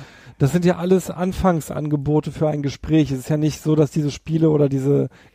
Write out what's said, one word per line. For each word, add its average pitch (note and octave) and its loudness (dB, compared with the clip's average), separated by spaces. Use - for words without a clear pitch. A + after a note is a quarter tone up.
Das C3+ 2
sind F3 0
ja F3 4
alles F3+ 0
Anfangsangebote D3+ -2
für D3+ -2
ein D3+ -4
Gespräch. C#3+ 0
Es C3 -2
ist B2 -12
ja D3+ 0
nicht D3+ -2
so, D3+ 0
dass D3+ 2
diese D3 -2
Spiele D#3+ 0
oder D3 2
diese C3+ 0